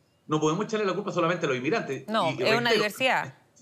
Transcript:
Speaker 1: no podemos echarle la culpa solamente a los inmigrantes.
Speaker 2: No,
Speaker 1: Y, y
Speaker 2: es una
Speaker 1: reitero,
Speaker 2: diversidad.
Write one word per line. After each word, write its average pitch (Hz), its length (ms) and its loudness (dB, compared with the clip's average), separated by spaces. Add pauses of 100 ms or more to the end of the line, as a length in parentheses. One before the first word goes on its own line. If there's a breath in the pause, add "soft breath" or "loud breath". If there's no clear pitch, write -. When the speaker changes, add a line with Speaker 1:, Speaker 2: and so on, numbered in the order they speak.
(260)
Speaker 1:
no 151 140 0
podemos 160 240 2
echarle 214 220 -2
la 180 80 0
culpa 196 180 -4
solamente 170 340 0
a - 20 0
los 127 100 0
inmigrantes. 170 500 -2
Speaker 2:
No, 208 220 2
Speaker 1:
Y, 143 80 -4
y 185 40 -2
Speaker 2:
es 202 60 2
una 233 220 2
Speaker 1:
reitero, - 40 4
Speaker 2:
diversidad. 208 600 0 (280)